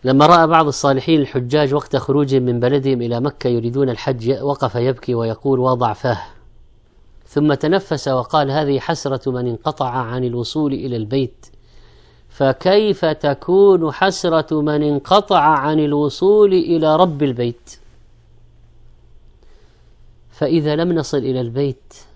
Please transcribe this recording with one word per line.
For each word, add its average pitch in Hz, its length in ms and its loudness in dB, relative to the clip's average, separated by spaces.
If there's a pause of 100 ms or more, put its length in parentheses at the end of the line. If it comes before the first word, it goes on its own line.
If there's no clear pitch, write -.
لما 135 220 6
رأى 165 200 6
بعض 160 200 4
الصالحين 143 540 0
الحجاج 135 540 -2
وقت 143 220 -4
خروجهم 135 460 0
من 120 180 -2
بلدهم 131 420 0
إلى 120 180 -4
مكة 139 280 -4
يريدون 120 420 0
الحج 123 520 -4
وقف 139 320 -2
يبكي 123 400 -2
ويقول 117 460 -2
وضعفاه، 120 580 -2 (1080)
ثم 147 260 0
تنفس 156 540 -2
وقال: 135 420 -2
"هذه 143 280 -2
حسرة 135 520 -4
من 123 180 -4
انقطع 127 400 -6
عن 123 360 -6
الوصول 123 480 -4
إلى 120 240 -6
البيت، 120 500 -4 (840)
فكيف 185 760 0
تكون 165 880 2
حسرة 165 680 -2
من 151 220 0
انقطع 170 580 2
عن 156 400 2
الوصول 180 760 2
إلى 160 420 2
رب 160 260 2
البيت؟" 120 540 -4 (2500)
فإذا 151 460 -2
لم 175 160 -2
نصل 151 260 -2
إلى 127 220 -4
البيت 123 540 -6 (220)